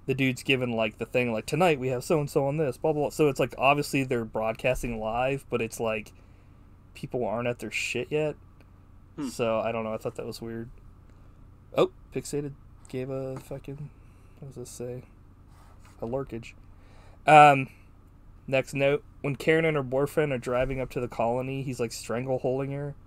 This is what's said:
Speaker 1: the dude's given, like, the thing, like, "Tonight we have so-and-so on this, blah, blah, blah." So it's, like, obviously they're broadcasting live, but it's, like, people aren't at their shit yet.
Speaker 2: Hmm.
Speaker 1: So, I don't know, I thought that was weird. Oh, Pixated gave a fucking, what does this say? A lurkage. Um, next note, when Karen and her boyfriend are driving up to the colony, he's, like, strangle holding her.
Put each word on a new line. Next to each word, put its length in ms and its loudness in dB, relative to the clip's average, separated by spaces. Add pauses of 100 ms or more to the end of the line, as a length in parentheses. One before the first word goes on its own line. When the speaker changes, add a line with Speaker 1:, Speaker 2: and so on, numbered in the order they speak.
Speaker 1:
the 60 -2
dude's 300 0
given, 300 2
like, 240 0
the 80 -6
thing, 260 0
like, 140 -4
"Tonight 340 2
we 80 -2
have 160 -2
so-and-so 440 2
on 100 -2
this, 200 0
blah, 140 2
blah, 120 0
blah." 80 0
So 180 4
it's, 100 0
like, 180 0
obviously 460 2
they're 220 -2
broadcasting 760 -2
live, 500 -2
but 120 -2
it's, 180 -6
like, 320 -4 (840)
people 300 -6
aren't 220 -2
at 120 -2
their 120 -8
shit 400 -4
yet. 240 -2 (800)
Speaker 2:
Hmm. 140 -6
Speaker 1:
So, 320 0
I 100 -2
don't 140 -4
know, 80 -4
I 40 -4
thought 180 -8
that 100 -8
was 160 -10
weird. 280 -10 (1080)
Oh, 140 2 (220)
Pixated 380 -6 (380)
gave 200 -6
a 300 -8
fucking, 500 -12 (500)
what 100 -16
does 80 -16
this 120 -12
say? 340 -10 (960)
A 40 -4
lurkage. 460 -6 (760)
Um, 420 10 (760)
next 300 -2
note, 280 2 (180)
when 140 -2
Karen 300 4
and 100 2
her 60 2
boyfriend 500 0
are 60 0
driving 420 -2
up 120 -6
to 80 -6
the 80 -2
colony, 560 -2
he's, 160 -6
like, 120 -2
strangle 460 -4
holding 340 -2
her. 220 -8 (140)